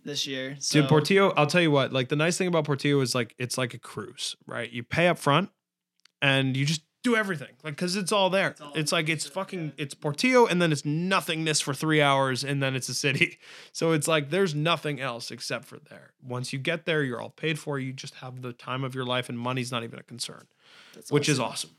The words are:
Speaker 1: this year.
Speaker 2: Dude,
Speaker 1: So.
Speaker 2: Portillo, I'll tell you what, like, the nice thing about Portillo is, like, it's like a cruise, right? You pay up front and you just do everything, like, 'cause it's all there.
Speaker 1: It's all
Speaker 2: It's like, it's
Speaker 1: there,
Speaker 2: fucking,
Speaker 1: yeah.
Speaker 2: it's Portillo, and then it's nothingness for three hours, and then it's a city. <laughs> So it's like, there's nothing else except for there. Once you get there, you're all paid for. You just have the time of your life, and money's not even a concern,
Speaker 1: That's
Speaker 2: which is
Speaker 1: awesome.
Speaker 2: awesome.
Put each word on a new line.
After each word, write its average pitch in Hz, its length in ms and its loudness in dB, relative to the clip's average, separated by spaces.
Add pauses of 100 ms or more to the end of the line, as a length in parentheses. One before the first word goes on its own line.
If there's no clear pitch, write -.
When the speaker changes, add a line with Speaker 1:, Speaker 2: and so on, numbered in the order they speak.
Speaker 1:
this - 240 -6
year. 131 260 -6
Speaker 2:
Dude, 143 80 -12
Speaker 1:
So. 147 240 4
Speaker 2:
Portillo, 175 500 4
I'll 147 120 4
tell 175 120 4
you 165 120 4
what, 135 200 2
like, 127 160 0
the 151 80 0
nice 165 220 0
thing 185 80 0
about 170 200 2
Portillo 143 340 2
is, 127 160 0
like, 120 200 -4
it's 127 220 -6
like 123 160 -4
a 123 40 -16
cruise, - 580 -10 (100)
right? 120 240 -8
You 120 140 -8
pay 165 240 4
up 165 100 2
front 156 320 2 (720)
and 135 340 2
you 135 80 2
just 156 180 0 (200)
do 240 140 2
everything, 185 340 -4 (120)
like, 151 140 -8
'cause 180 200 -4
it's 208 160 -2
all 190 180 4
there. 185 220 4
Speaker 1:
It's - 100 -20
all - 120 -16
Speaker 2:
It's 156 160 0
like, 165 200 2
it's 156 140 -2
Speaker 1:
there, 143 100 -10
Speaker 2:
fucking, 190 320 -6
Speaker 1:
yeah. 147 100 -6
Speaker 2:
it's 147 160 -8
Portillo, 240 540 4
and 175 160 2
then 165 100 4
it's 143 140 -2
nothingness 160 760 0
for 143 140 -4
three 156 260 2
hours, 135 420 2
and 139 200 -2
then 135 120 0
it's 127 140 -4
a 127 60 -6
city. 147 500 0
<laughs> - 40 -20 (260)
So 165 180 2
it's 156 160 2
like, 151 220 0
there's 180 240 2
nothing 147 480 -2
else 120 280 -8
except 120 360 -8
for - 120 -18 (120)
there. - 220 -20 (100)
Once 127 320 -8
you 143 60 -4
get 165 260 -2
there, 156 160 2
you're 120 180 -4
all 110 80 -10
paid 156 300 -4
for. 143 200 -6
You 131 140 -6
just 135 240 -14
have 127 240 -14
the 123 140 -10
time 131 300 -6
of 131 100 -6
your 131 100 -4
life, 123 240 -2
and 123 100 -6
money's 123 340 -4
not 120 120 -4
even 117 140 -14
a - 40 -16
concern, - 440 -12 (480)
Speaker 1:
That's - 180 -18
Speaker 2:
which 143 160 2
is 139 120 2
Speaker 1:
awesome. 110 300 -6
Speaker 2:
awesome. - 80 -